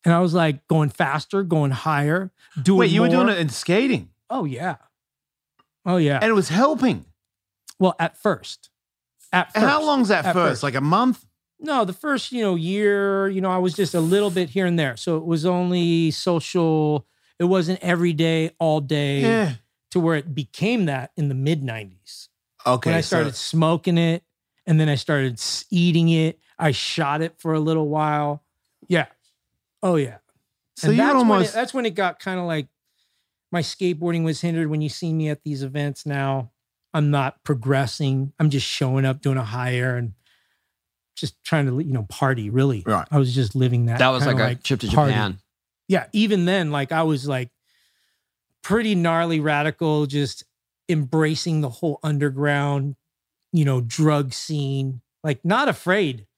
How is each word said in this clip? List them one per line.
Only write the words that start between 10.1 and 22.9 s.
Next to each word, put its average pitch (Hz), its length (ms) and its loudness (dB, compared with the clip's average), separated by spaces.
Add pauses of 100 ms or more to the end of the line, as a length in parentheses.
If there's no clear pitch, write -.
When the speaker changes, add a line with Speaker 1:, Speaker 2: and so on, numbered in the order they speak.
Speaker 1:
At 180 80 0
Speaker 2:
first? 170 160 2
Speaker 1:
first. 117 120 -4
Speaker 2:
Like, 139 120 -2
a 135 60 0
month? 202 440 2 (360)
Speaker 1:
No, 277 240 0
the 185 80 -6
first, 277 400 -4
you 240 100 -2
know, 190 140 0
year, 196 720 0
you 190 120 -2
know, 190 100 0
I 185 80 0
was 180 160 0
just 190 200 -2
a 175 60 2
little 196 300 2
bit 175 200 -2
here 185 160 -2
and 175 120 0
there. 135 180 -2
So 170 200 -4
it 160 80 -4
was 165 220 0
only 175 640 2
social. 156 960 0 (320)
It 175 60 0
wasn't 180 360 2
every 175 320 0
day, 160 460 0
all 156 220 0
day, 139 420 -2
Speaker 2:
Yeah. 220 320 2 (380)
Speaker 1:
to 180 80 2
where 165 160 2
it 151 180 -6
became 196 520 -2
that 135 300 -4
in 147 120 -2
the 135 60 -2
mid 139 280 -2
nineties. 107 680 -12 (380)
Speaker 2:
Okay, 123 240 2